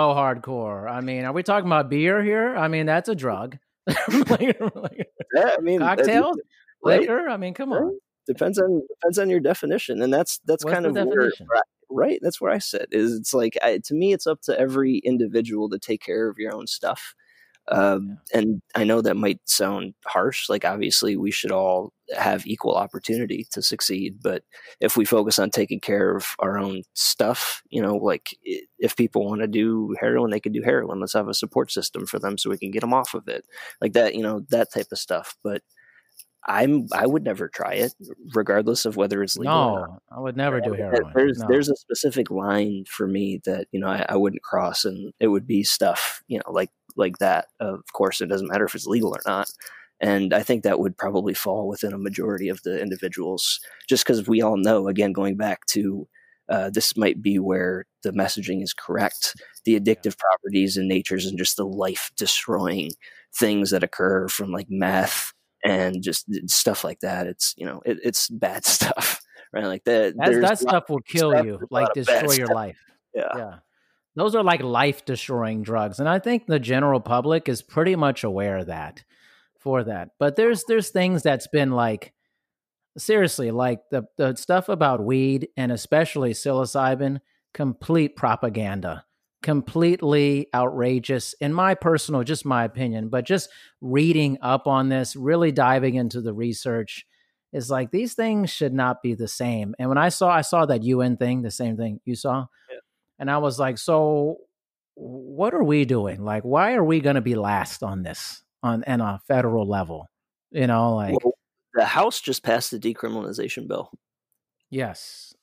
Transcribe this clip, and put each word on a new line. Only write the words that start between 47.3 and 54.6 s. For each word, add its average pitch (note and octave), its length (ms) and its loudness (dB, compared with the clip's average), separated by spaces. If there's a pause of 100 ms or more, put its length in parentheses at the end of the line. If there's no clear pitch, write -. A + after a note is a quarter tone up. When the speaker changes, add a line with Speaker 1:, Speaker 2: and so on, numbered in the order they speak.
Speaker 2:
Of G2 220 -6 (120)
course, F#2+ 280 0
it G2 60 -4
doesn't F#2+ 200 -2
matter G2+ 180 0
if F2+ 100 -6
it's E2+ 120 -8
legal A2 240 2
or - 140 -8
not. G2 240 -2 (500)
And G2 340 2
I - 100 4
think A#2 200 0
that G2 160 2
would F#2 180 -2
probably G2 360 -2
fall G2+ 340 -4
within G2+ 240 -6
a G2 60 -10
majority G2 520 -4
of F#2 140 -6
the F2+ 180 -4
individuals, F#2 800 -4 (300)
just - 160 4
'cause A2 220 2
we A2+ 140 4
all G#2+ 160 2
know, G2+ 300 4